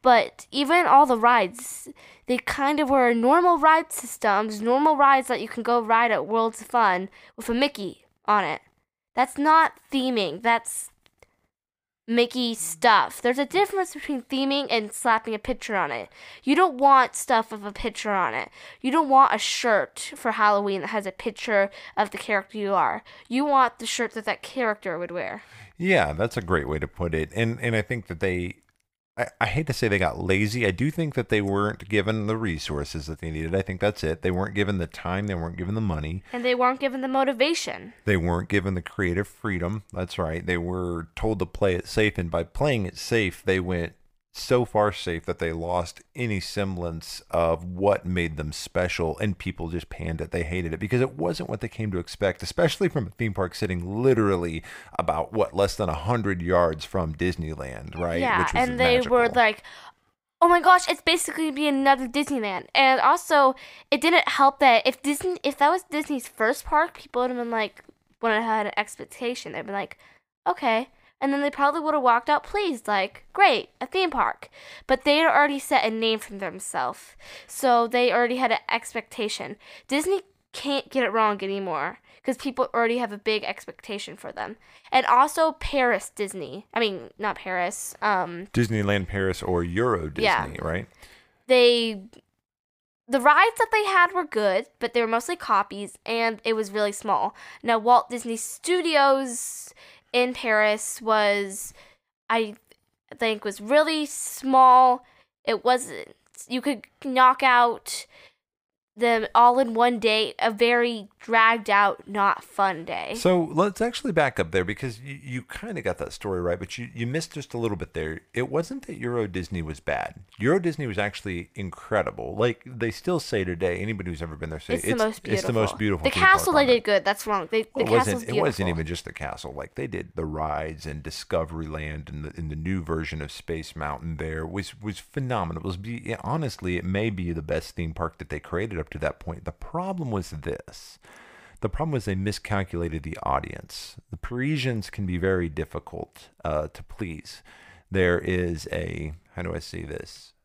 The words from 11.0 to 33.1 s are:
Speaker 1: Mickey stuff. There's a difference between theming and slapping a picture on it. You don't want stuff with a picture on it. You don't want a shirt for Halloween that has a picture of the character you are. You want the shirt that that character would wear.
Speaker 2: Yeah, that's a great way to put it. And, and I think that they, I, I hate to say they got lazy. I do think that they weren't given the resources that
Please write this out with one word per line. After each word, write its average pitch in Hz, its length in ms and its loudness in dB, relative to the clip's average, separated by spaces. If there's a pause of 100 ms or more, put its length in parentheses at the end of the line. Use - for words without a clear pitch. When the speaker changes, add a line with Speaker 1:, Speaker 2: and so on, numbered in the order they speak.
Speaker 1:
Mickey 240 460 0
stuff. - 680 2
There's 247 180 0
a 277 80 2
difference 381 480 0
between 285 280 -6
theming 269 480 -2
and 214 220 -2
slapping 220 420 0
a 208 60 -6
picture 226 340 -6
on 170 160 0
it. 117 180 -8 (360)
You 269 100 4
don't 320 240 4
want 262 380 6
stuff 226 340 0
with 208 160 -12
a 202 60 -10
picture 214 400 -4
on 180 200 2
it. - 180 -6 (300)
You 254 120 -2
don't 311 160 2
want 269 260 8
a 220 40 -2
shirt - 760 -2
for - 180 -2
Halloween 202 500 2
that 185 60 -8
has 208 180 -4
a 190 60 -8
picture 202 580 -2 (260)
of 208 160 0
the - 60 -10
character 208 400 -4
you 202 160 -2
are. 135 280 0 (260)
You 262 160 2
want 269 360 2
the 226 60 -10
shirt 233 260 -4
that 220 140 -8
that - 160 -4
character 208 560 -4
would 175 120 -8
wear. 175 320 -8 (360)
Speaker 2:
Yeah, 165 340 4
that's 98 240 -2
a 113 60 -4
great 82 260 0
way 78 100 -2
to 71 80 -4
put 85 260 -4
it. 78 220 -2
And, 113 260 -2
and 117 140 -2
I 110 80 0
think 117 240 -6
that 82 140 -8
they, 90 360 -2 (640)
I, 123 100 -2 (120)
I 113 60 2
hate 135 200 -2
to 131 60 -2
say 120 160 0
they 101 100 2
got 85 240 0
lazy. 104 440 0
I 98 40 2
do 117 200 -2
think 156 240 -4
that 123 140 -2
they 110 120 2
weren't 101 480 0
given 104 380 0
the 110 100 0
resources 78 720 -4
that 78 120 -8